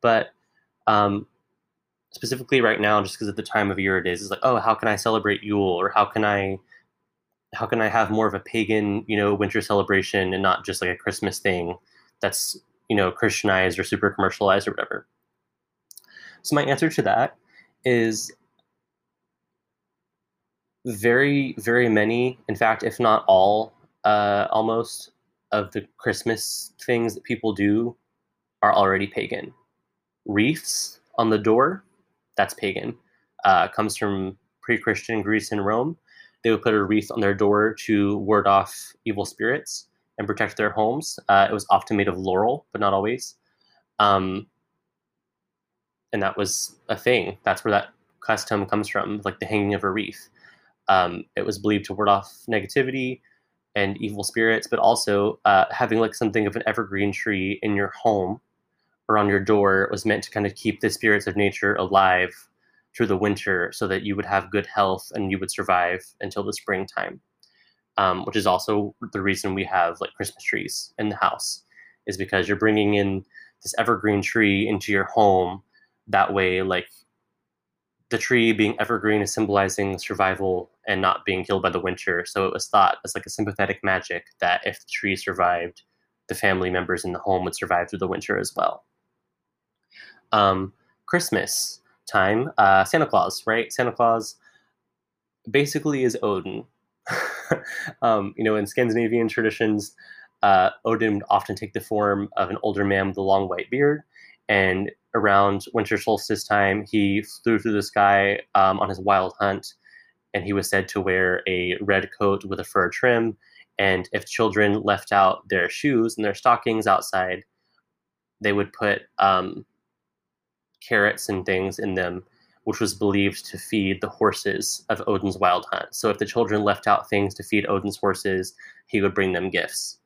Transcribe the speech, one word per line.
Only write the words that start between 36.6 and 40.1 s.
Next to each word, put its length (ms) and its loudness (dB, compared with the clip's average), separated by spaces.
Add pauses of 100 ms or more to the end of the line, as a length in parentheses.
put 120 2
a 100 2
wreath 280 0
on 100 -4
their 120 2
door 400 2 (120)
to 320 2
ward 300 2
off 460 2 (120)
evil 200 -4
spirits 640 -6 (300)